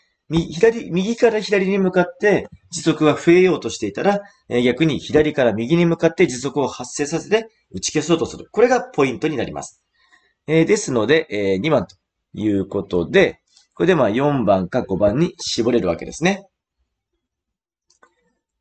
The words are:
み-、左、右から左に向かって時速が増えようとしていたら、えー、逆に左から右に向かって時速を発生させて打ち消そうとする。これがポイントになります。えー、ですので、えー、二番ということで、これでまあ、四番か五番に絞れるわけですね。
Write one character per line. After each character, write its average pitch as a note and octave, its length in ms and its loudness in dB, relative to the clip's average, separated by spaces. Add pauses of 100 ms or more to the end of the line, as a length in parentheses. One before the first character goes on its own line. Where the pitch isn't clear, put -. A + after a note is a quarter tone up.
(280)
み-、 E3 240 -2
左、 A3+ 380 0
右 F#3+ 260 -2
か A#3 140 4
ら G#3+ 100 -2
左 F#3+ 280 0
に G3 100 0
向 F#3+ 120 2
か F3+ 120 2
っ - 160 -4
て G3 300 2 (220)
時 - 120 -10
速 D#3 220 0
が D3 100 4
増 E3+ 180 2
え F3+ 100 8
よ F3+ 140 4
う - 40 -8
と A2+ 100 -6
し - 80 -12
て G#2+ 80 -6
い G2 60 -6
た - 100 -8
ら、 G3 180 2 (280)
え A#2+ 100 -2
ー、 B2 40 2
逆 B2 220 2
に C#3+ 140 0
左 D3+ 340 2
か C3+ 120 0
ら A2+ 80 4
右 A#2+ 240 0
に E3+ 100 4
向 E3+ 100 2
か E3 120 2
っ E3 60 0
て F3+ 120 4
時 B2+ 120 -6
速 C3+ 220 -4
を B2+ 80 0
発 - 260 -12
生 D3 120 -4
さ D#3 140 -4
せ C#3 100 -14
て A3 180 0 (220)
打 F#2+ 100 -12
ち - 120 -6
消 D3+ 100 -2
そ E3 140 0
う - 20 -6
と A2 80 -2
す - 100 -14
る。 - 140 -20
こ G#3 100 -4
れ B3 80 6
が A#3+ 140 2
ポ - 220 -2
イ B2+ 80 0
ン G#2 80 -10
ト D#3 80 -2
に D3+ 80 -4
な G#2+ 80 -4
り - 80 -10
ま C#2+ 100 -10
す。 - 200 -20 (640)
え D#3+ 160 2
ー、 - 20 4
で G3+ 120 2
す F3 160 -6
の A2 140 0
で、 D#3 240 2
え G#2 60 -6 (180)
ー、 F#2+ 40 0
二 C#3 120 -2
番 A#2+ 160 2
と - 100 -20 (380)
い G#2 160 -4
う G2 160 0
こ G2 160 -6
と E2+ 260 -2
で、 F3+ 320 2 (340)
こ F3 100 -2
れ - 20 2
で F3+ 80 4
ま C3+ 120 2
あ、 G2+ 40 0
四 C3+ 340 0
番 F#2+ 240 2
か B2 140 -2
五 F#2 140 -4
番 G#2 220 2
に E3+ 200 -2
絞 A#2+ 320 -2
れ A#2+ 100 2
る F#2 80 -4
わ E2+ 80 -2
け - 80 -14
で - 80 -14
す - 120 -8
ね。 F#3+ 220 -2 (2250)